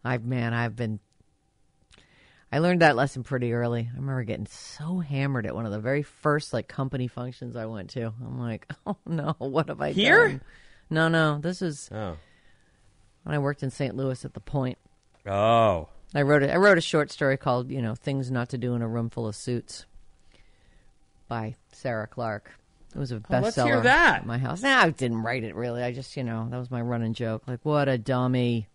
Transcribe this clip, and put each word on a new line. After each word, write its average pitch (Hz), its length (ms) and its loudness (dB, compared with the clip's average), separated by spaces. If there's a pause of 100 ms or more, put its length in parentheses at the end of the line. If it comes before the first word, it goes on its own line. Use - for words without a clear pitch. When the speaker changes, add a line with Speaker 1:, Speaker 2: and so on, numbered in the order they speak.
Speaker 1:
I've, 123 180 -2
man, 120 300 -2
I've 117 240 -2
been, 110 220 -4 (1500)
I 135 80 0
learned 175 220 4
that 151 140 8
lesson 127 280 0
pretty 123 300 -2
early. 120 380 0
I 127 60 -12
remember 135 260 -4
getting 104 240 -6
so - 520 -8
hammered 135 460 -2
at 76 80 -4
one 113 120 -4
of 101 80 -4
the 107 60 -4
very 139 240 0
first, - 500 0
like, 117 160 -4
company 131 400 -4
functions 123 480 -10
I 113 80 -6
went 110 260 -10
to. 117 140 -6
I'm 120 340 -10
like, 117 380 -8
<laughs> - 80 -20
"Oh 202 100 -4 (100)
no, 156 340 -4
what 139 280 0
have 156 140 -8
I 147 100 -2
Speaker 2:
Here? 294 380 6
Speaker 1:
done?" 135 120 -4 (480)
No, 160 200 2
no, 156 300 4
this 175 220 -4
is 156 300 -6
Speaker 2:
Oh. 101 240 -6 (1080)
Speaker 1:
when 151 120 -4
I 147 40 0
worked 139 240 -2
in 135 80 -2
Saint 131 260 -4
Louis 131 260 -4
at - 100 -12
the - 60 -14
Point. 131 380 -4 (480)
Speaker 2:
Oh. 101 640 4 (260)
Speaker 1:
I 143 60 2
wrote 143 220 6
a, - 100 0
I - 20 0
wrote 190 220 8
a 165 40 2
short 151 300 0
story 135 240 0
called, 127 340 -2
you 135 120 -4
know, 110 120 -2
Things 135 380 -4
Not 123 180 -2
to 135 80 -6
Do 123 180 -2
in 117 60 -2
a 113 60 -2
Room 117 220 -2
Full 113 180 -6
of 104 80 -6
Suits - 500 -6 (1400)
by 110 280 -6 (180)
Sarah 110 340 -6
Clark. 110 440 -8 (440)
It - 40 -8
was 131 120 -6
a 113 80 -4
bestseller 127 200 0
Speaker 2:
Oh, - 20 2
let's 226 160 0
hear 123 240 4
that. 254 400 6
Speaker 1:
at - 40 -12
my 117 120 -4
house. 131 240 -4
Nah, 262 220 4
I 165 80 6
didn't 117 300 -2
write 117 220 -2
it, 104 120 -8
really. 120 280 -4
I 123 80 -2
just, 131 240 -12
you 131 80 -6
know, 113 260 -4
that 123 80 -6
was 123 140 -8
my 120 100 -4
running 117 320 -2
joke. 110 320 -4
Like, 123 180 -8
"What 147 260 2
a 127 80 2
dummy. 123 760 0